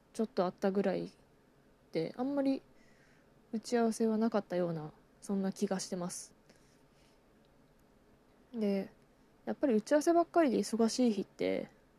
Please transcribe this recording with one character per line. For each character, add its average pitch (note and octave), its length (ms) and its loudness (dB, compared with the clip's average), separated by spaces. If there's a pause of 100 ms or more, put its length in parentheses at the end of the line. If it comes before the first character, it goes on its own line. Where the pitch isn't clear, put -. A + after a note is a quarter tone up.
(140)
ち - 80 -4
ょ - 40 0
っ - 20 -2
と F#3 180 0
あ F3+ 40 -2
っ - 40 -6
た - 160 -2
ぐ F#3+ 140 0
ら F#3 100 0
い F3 160 -6 (840)
で、 E3 280 -4
あ - 20 -6
ん C#4 140 -4
ま C#4 80 0
り C4+ 180 0 (920)
打 A3 80 -4
ち - 200 -4
合 A#3 60 4
わ A3+ 80 2
せ A3+ 120 -2
は A3 140 2
な A3+ 100 2
か A3+ 80 0
っ G3+ 60 0
た - 120 -8
よ F3 120 0
う E3+ 60 -4
な、 D#3 180 -8 (320)
そ G3+ 100 -6
ん G3 80 0
な F#3+ 100 -2
気 - 140 -4
が F#3+ 140 -2
し - 80 -8
て G3 80 -8
ま F3 160 -6
す。 - 200 -14 (2250)
で、 G3+ 380 -2 (540)
や A3+ 80 -6
っ - 20 -6
ぱ D4+ 120 0
り A#3+ 60 4
打 G#3+ 80 4
ち - 120 -2
合 - 40 6
わ D4+ 40 4
せ E4+ 120 4
ば E4+ 80 6
っ E4+ 60 -2
か E4+ 160 4
り C4 80 4
で G3+ 60 2
忙 A3 300 2
し B3 200 2
い A3+ 40 4
日 G3 100 -2
っ - 40 -8
て、 - 420 -4 (320)